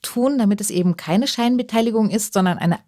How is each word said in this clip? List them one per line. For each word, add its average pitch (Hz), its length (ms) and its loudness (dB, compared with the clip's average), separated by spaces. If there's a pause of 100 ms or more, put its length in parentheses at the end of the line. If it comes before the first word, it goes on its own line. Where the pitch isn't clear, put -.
tun, 262 360 -2
damit 208 220 2
es 202 100 -6
eben 175 280 0
keine 202 300 0
Scheinbeteiligung 233 840 0
ist, 214 240 -4
sondern 185 240 2
eine 170 300 0